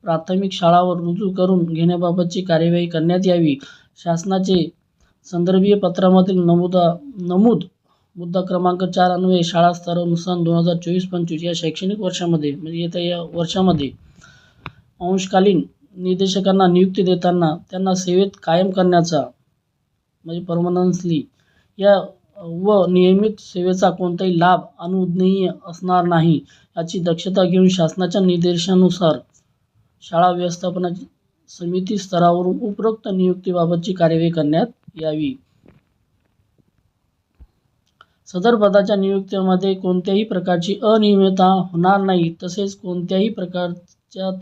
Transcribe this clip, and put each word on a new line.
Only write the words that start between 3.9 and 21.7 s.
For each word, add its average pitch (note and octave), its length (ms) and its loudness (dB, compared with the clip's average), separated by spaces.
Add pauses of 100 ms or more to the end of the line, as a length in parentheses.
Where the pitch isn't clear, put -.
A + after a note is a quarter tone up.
शासनाचे F#3 640 -2 (580)
संदर्भीय F#3+ 480 2
पत्रामधील F#3 680 2
नमुदा-, F3 500 2 (260)
नमूद F#3 440 2 (520)
मुद्दा F3 240 -6
क्रमांक F3+ 440 -2
चार F3+ 260 0
अन्वये F3+ 320 0
शाळा E3+ 300 2
स्तरावरून E3+ 420 -4
सन F3 280 -4
दोन E3 140 0
हजार E3+ 200 0
चोवीस F3+ 320 -4
पंचवीस E3+ 360 -6
या F3 100 -4
शैक्षणिक F#3+ 460 -6
वर्षामध्ये, E3+ 540 -2
म्हणजे D#3+ 240 -10
येत्या E3+ 240 -6
या F3 180 -4 (140)
वर्षामध्ये E3+ 560 0 (1080)
अंशकालीन F#3 600 2 (340)
निदेशकांना F#3+ 720 0
नियुक्ती F#3 360 2
देताना F3 520 0 (160)
त्यांना F#3 240 -2
सेवेत F#3 360 0 (120)
कायम F#3 280 0
करण्याचा, F3 520 2 (1000)
म्हणजे E3+ 200 -10
परमनन्सली F3 760 -2 (560)